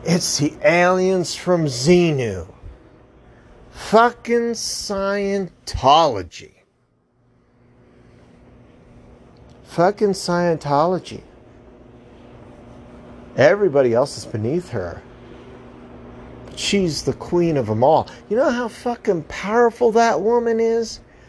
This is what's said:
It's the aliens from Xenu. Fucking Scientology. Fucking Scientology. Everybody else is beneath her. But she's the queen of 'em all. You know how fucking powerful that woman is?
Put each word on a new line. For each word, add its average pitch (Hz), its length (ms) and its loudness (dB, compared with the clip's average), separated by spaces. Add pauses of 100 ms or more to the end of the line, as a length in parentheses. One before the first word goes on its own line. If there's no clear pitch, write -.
It's 170 340 -2
the 147 160 -2 (100)
aliens 180 720 2
from 175 300 0
Xenu. 131 800 0 (1200)
Fucking 233 800 0
Scientology. 196 2000 -2 (3000)
Fucking 202 480 0
Scientology. 170 1120 -2 (2000)
Everybody 143 580 4
else 135 240 0
is - 80 -14
beneath 120 440 -4
her. 90 320 -8 (1400)
But - 120 -18
she's 180 460 -2
the 131 100 -2
queen 170 440 -2
of 110 120 -2
'em 110 140 0
all. 143 240 4 (220)
You 208 80 -2
know 294 120 2
how 240 200 -4
fucking 220 540 -4
powerful 226 680 0
that 220 300 2
woman 233 380 0
is? 226 420 -2 (260)